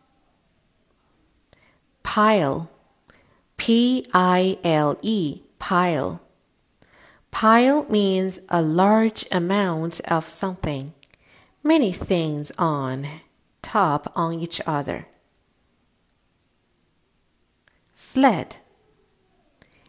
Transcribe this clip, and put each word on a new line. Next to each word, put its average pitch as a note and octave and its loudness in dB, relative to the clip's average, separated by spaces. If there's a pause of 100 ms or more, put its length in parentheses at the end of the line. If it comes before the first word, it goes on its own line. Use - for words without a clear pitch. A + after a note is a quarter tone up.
(2000)
Pile, E3 2 (880)
P B3 2
I F3+ 2
L D3+ 2
E, F#3+ -4 (160)
pile. F3 -2 (1120)
Pile B3+ 4
means F#3+ 0
a E3+ 2
large G3+ 2
amount F3 -2
of D#3+ -2
something, D#3 -6 (680)
many D4 2
things D#3 -4
on C#3 -2 (560)
top D#3+ 0
on E3 -4
each E3 -8
other. C#3+ -6 (2750)
Sled, B3 0 (1300)